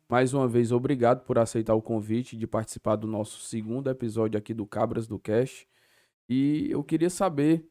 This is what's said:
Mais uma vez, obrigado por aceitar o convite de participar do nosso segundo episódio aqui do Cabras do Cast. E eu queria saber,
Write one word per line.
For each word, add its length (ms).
Mais 260
uma 140
vez, 240
obrigado 520
por 140
aceitar 380
o 80
convite 520
de 120
participar 480
do 100
nosso 360
segundo 500
episódio 480
aqui 160
do 100
Cabras 420
do 120
Cast. 480
E 440
eu 120
queria 280
saber, 600